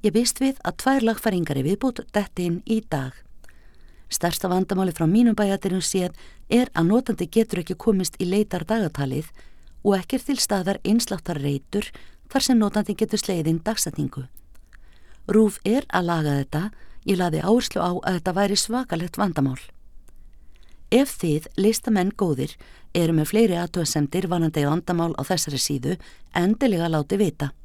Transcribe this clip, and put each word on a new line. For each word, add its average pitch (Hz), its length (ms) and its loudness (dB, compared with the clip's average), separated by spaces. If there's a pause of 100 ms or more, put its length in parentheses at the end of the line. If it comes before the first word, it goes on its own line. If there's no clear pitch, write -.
Ég 196 100 4
býst 240 240 2
við 269 240 0
að - 200 -4
tvær 269 260 4
lagfæringar 180 500 0
í 131 60 0
viðbót 202 400 -2 (100)
detti 190 320 -2
inn 170 120 -2 (100)
í 226 180 2
dag. 131 240 -4 (960)
Stærsta - 400 -2
vandamáli 185 460 0
frá 165 140 0
mínum 226 280 6
bæjardyrum 196 480 0
séð 180 300 -2 (340)
er 247 240 4
að 170 160 2
notandi 214 400 2
getur 220 320 0
ekki 180 160 -6
komist 190 440 0
í 180 80 0
leitardagatalið 175 1000 0 (560)
og 202 140 4
ekki 185 200 -2
er - 100 -4
til 277 140 0
staðar 196 460 0
innsláttarreitur 170 1040 -2 (400)
þar - 160 0
sem 233 160 6
notandi 208 360 0
getur 214 240 0
slegið 160 300 0
inn 165 140 0
dagsetningu. 151 600 -4 (1000)
rúv 208 340 6
er 233 300 2
að 180 160 2
laga 156 300 2
þetta, 147 220 -2 (440)
ég 190 120 2
lagði 160 280 0
áherslu 220 400 2
á 175 60 0 (100)
að 185 160 0
þetta 175 160 -2
væri 202 240 2
svakalegt 190 600 -4
vandamál. 147 420 0 (1300)
Ef 269 220 4 (100)
þið, 156 240 0 (160)
listamenn 202 560 2
góðir, 151 380 -2 (420)
eru 165 160 4
með 156 160 2
fleiri 208 320 4
athugasemdir 170 640 -2
varðandi 160 400 0
vandamál 170 480 0
á - 80 -6
þessari 147 400 -2
síðu, 143 360 -2 (360)
endilega 180 560 2
láti 160 320 0
vita. 143 300 -2 (140)